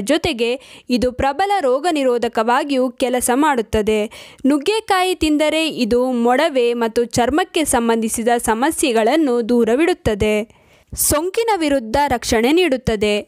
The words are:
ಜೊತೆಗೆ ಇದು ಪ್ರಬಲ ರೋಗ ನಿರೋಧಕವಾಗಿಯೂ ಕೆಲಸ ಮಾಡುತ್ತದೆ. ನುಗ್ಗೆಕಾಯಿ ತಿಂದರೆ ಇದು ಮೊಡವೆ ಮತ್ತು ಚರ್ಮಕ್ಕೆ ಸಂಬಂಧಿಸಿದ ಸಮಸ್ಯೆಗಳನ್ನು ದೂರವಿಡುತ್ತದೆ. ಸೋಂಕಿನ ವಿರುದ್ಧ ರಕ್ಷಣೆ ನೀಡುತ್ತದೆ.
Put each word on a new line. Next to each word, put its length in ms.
ಜೊತೆಗೆ 500
ಇದು 220
ಪ್ರಬಲ 480
ರೋಗ 300
ನಿರೋಧಕವಾಗಿಯೂ 1000
ಕೆಲಸ 440
ಮಾಡುತ್ತದೆ. 680
ನುಗ್ಗೆಕಾಯಿ 680
ತಿಂದರೆ 540
ಇದು 440
ಮೊಡವೆ 600
ಮತ್ತು 320
ಚರ್ಮಕ್ಕೆ 600
ಸಂಬಂಧಿಸಿದ 640
ಸಮಸ್ಯೆಗಳನ್ನು 960
ದೂರವಿಡುತ್ತದೆ. 1120
ಸೋಂಕಿನ 600
ವಿರುದ್ಧ 400
ರಕ್ಷಣೆ 440
ನೀಡುತ್ತದೆ. 600